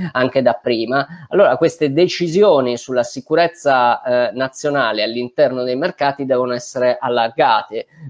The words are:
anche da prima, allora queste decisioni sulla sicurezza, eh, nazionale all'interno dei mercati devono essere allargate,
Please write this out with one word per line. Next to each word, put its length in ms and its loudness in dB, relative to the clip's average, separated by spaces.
anche 300 0
da 120 4
prima, 760 -4
allora 280 4
queste 340 0
decisioni 840 2
sulla 260 -2
sicurezza, 1000 0
eh, 300 0
nazionale 680 -2
all'interno 600 -2
dei 120 -2
mercati 500 -4
devono 280 0
essere 460 -2
allargate, 880 0